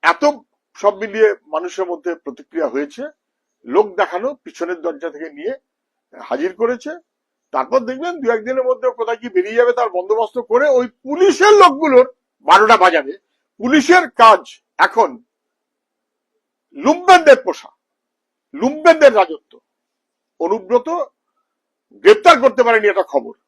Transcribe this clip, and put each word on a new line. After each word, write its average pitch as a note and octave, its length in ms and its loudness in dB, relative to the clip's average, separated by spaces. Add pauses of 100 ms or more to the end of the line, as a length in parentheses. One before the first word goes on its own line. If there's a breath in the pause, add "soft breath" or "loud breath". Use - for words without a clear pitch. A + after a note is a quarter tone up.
এত - 200 0 (560)
সব G3+ 140 0 (100)
মিলিয়ে G#3+ 260 0 (260)
মানুষের F3+ 360 -6
মধ্যে F3 200 -8 (140)
প্রতিক্রিয়া D3 500 -8
হয়েছে, C#4 280 -8 (720)
লোক G#3 120 2 (140)
দেখানো, F#3+ 280 -4 (140)
পিছনের F3 420 -10
দরজা D#3+ 300 -8
থেকে D#3 140 -16 (100)
নিয়ে F#3 140 -10 (640)
হাজির C#4 460 -8
করেছে। A#3+ 300 -6 (640)
তারপর C4 340 -2
দেখবেন D4+ 320 -10
দু C4 60 -6 (100)
একদিনের B3+ 320 -6
মধ্যে B3+ 180 -4 (120)
কোথায় A3+ 240 -6
কি A#3+ 140 -12
বেরিয়ে G#3 240 -2
যাবে, A#3+ 180 2
তার A#3 180 -2
বন্দোবস্ত G#3+ 400 -4 (140)
করে B3+ 160 0 (120)
ওই B3 80 -2 (180)
পুলিশের F4+ 480 2 (100)
লোকগুলোর C#4 440 4 (400)
বারোটা G#3+ 380 4
বাজাবে। D3 300 0 (460)
পুলিশের D#4 440 2 (160)
কাজ G#3+ 220 6 (440)
এখন G3+ 240 -2 (1700)
লুম্পেনদের D#4+ 680 4
পোষা, - 260 -10 (920)
লুম্পেনদের D4+ 580 4
রাজত্ব। D#3+ 340 -4 (920)
অনুব্রত G#3+ 440 -4 (1120)
গ্রেপ্তার G#3+ 420 4
করতে B3+ 220 0
পারেনি, A3 220 0
এটা F#3+ 240 -2
খবর। A#2 220 -6 (140)